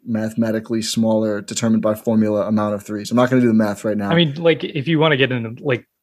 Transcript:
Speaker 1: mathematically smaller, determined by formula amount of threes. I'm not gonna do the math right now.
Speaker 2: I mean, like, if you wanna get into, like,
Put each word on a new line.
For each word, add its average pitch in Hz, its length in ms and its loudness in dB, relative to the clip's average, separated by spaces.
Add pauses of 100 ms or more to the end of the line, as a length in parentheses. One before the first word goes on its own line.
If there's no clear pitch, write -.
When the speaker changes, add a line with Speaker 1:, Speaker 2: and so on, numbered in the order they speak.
Speaker 1:
mathematically 110 760 -2
smaller, 110 600 0
determined 110 400 0
by 107 140 0
formula 107 520 0
amount 104 280 0
of 101 80 -8
threes. 104 280 -8
I'm 117 60 0
not 123 120 4
gonna 127 120 4
do 123 60 4
the 110 60 4
math 107 320 0
right 107 100 0
now. 101 140 -4
Speaker 2:
I 165 60 2
mean, 165 200 2
like, 165 280 2
if 143 240 -6
you 160 120 2
wanna 156 180 4
get 127 140 2
into, 117 320 -6
like, 127 240 -4 (160)